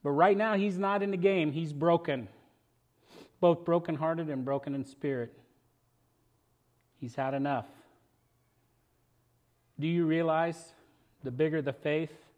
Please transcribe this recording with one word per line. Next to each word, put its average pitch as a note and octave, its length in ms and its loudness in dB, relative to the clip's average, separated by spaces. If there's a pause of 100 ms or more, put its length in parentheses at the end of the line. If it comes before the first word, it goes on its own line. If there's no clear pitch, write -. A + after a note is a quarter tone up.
But C#3+ 80 0
right F3+ 240 6
now, G#3+ 180 0
he's G3 240 0
not G3 240 0
in G3+ 80 -2
the F#3+ 60 -2
game. F3+ 340 2
He's D3+ 220 -4
broken, D3 560 0 (1120)
both E3+ 240 4
brokenhearted E3 640 0
and C3 140 -4
broken C#3 300 -4
in C3+ 100 -4
spirit. B2+ 520 -6 (1600)
He's A#2+ 160 -10
had C3+ 180 -2
enough. C#3 320 -2 (2250)
Do D3+ 80 -2
you E3+ 180 2
realize E3 680 0 (500)
the C3 80 -8
bigger D3+ 300 0
the C#3 120 -4
faith, D3+ 420 -4 (240)